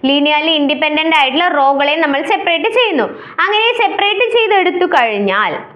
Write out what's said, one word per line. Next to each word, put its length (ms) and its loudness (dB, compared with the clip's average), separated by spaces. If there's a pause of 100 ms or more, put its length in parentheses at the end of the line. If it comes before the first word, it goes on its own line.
linearly 520 2
ഇൻഡിപെൻഡൻ്റ് 580 0
ആയിട്ടുള്ള 300 0 (120)
റോകളെ 440 2
നമ്മൾ 160 -2 (140)
സെപ്പറേറ്റ് 420 -2
ചെയ്യുന്നു. 300 0 (380)
അങ്ങനെ 220 0 (140)
സെപ്പറേറ്റ് 460 0 (100)
ചെയ്തെടുത്തു 580 2
കഴിഞ്ഞാൽ 600 0 (200)